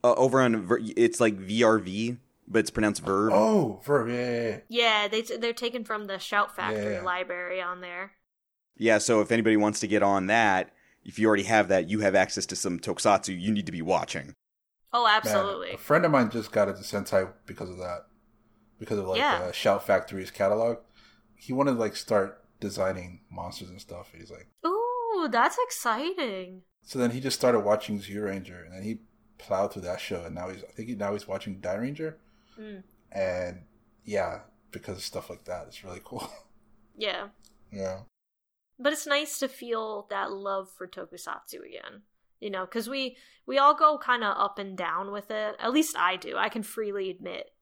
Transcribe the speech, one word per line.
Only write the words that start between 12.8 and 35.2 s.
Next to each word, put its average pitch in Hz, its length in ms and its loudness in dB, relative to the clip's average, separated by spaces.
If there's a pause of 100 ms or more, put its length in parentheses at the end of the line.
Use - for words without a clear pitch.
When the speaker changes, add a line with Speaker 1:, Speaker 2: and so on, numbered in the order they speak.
Speaker 1:
you 98 100 -2
need 104 160 0
to - 60 -6
be 87 80 -6
watching. 80 540 -2 (580)
Speaker 3:
Oh, 240 120 2
Speaker 2:
Man, 214 120 6
Speaker 3:
absolutely. 202 560 0
Speaker 2:
a - 60 -10
friend 165 260 2
of 160 60 4
mine 127 200 4
just 113 220 -6
got 101 160 4
into 95 140 -8
Sentai 95 500 0 (140)
because 92 240 -12
of 90 80 -14
that. 90 260 -10 (720)
Because 110 200 -4
of, 95 80 -4
like, 95 120 0
Speaker 3:
Yeah. 233 280 0
Speaker 2:
the 87 60 -6
Shout 101 340 2
Factory's 95 440 0
catalog. 110 480 0 (560)
He - 200 -10
wanted 139 200 4
to, 117 40 -2
like, 110 180 0
start - 480 0 (160)
designing 92 600 -4 (100)
monsters 90 400 -12
and 92 100 -18
stuff. - 340 -16
He's 160 160 -20
like - 180 -18 (180)
Speaker 3:
Ooh, 453 640 -2
that's 233 340 2
exciting. 233 1000 -4 (200)
Speaker 2:
So - 160 -8
then 120 140 2
he 127 80 -6
just 131 180 -4
started 120 220 4
watching 104 400 0
Zyuranger, 98 640 -8
and 85 100 -20
then 95 80 -12
he 110 160 -6 (400)
plowed 101 340 -2
through 95 100 -10
that 87 180 -6
show, 87 240 -6
and 82 100 -10
now 90 140 -8
he's, 95 160 -12
I - 80 -20
think 113 160 -12
he, 123 60 -6
now 101 180 -2
he's 104 160 -6
watching 95 320 -8
Die 90 140 -2
Ranger. 147 440 -6 (400)
Speaker 3:
Mm. 208 240 -16 (300)
Speaker 2:
And, 90 500 -4 (420)
yeah, 95 360 -4 (300)
because - 280 -12
of - 60 -12
stuff - 240 -10